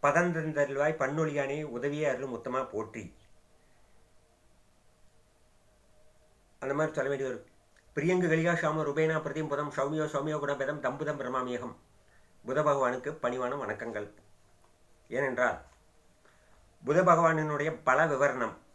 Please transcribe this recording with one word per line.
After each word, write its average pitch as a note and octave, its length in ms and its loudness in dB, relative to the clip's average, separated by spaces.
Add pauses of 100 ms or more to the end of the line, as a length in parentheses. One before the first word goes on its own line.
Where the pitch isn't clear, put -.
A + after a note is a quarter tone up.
பதந்தந்தருள்வாய் D3+ 960 2
பன்னொழியானே C#3+ 560 0 (200)
உதவியே C#3+ 340 -2
அருளும் B2+ 260 -4
உத்தமா B2+ 240 -4 (120)
போற்றி. A2 300 -8 (3500)
அந்த C3+ 120 -2
மாதிரி D3+ 220 0
சொல்ல C#3 160 0
வேண்டிய C3+ 180 -2
ஒரு A#2 100 -8 (560)
பிரியங்கு F3+ 360 2
கலிகா E3 280 2
ஷாம D#3 280 0
ரூபேனா D#3 360 2
பிரதிம் D3+ 280 -4
புதம் D3 260 -2
சௌமியோ D3+ 340 0
சௌமியோ D3+ 300 -2
குணபேதம் C#3+ 420 -2
தம்புதம் D3 360 -4
பிரமாமியகம். B2 540 -4 (720)
புத C3 140 -2 (100)
பகவானுக்கு C3 440 0 (120)
பணிவான B2+ 380 -2
வணக்கங்கள். A2 440 -6 (1040)
ஏனென்றால் B2 480 0 (1200)
புத D#3 260 4
பகவானினுடைய D#3 640 4 (160)
பல C#3+ 240 6
விவரணம் B2+ 420 2 (200)